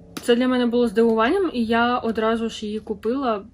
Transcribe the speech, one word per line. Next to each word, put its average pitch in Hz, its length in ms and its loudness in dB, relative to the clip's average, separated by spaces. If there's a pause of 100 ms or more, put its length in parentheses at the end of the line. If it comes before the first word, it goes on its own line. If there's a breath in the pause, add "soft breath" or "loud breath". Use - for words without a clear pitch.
(220)
це 240 140 2
для 254 120 2
мене 254 180 2
було 240 220 2
здивуванням, 233 640 2
і 240 120 -2
я 233 320 2
одразу 226 520 -2
ж - 160 -10
її 214 140 -6
купила, 220 760 -4